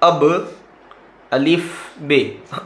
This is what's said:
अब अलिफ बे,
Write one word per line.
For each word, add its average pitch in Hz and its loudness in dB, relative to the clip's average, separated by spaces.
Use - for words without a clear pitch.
अब 165 2
अलिफ 160 -2
बे, 143 0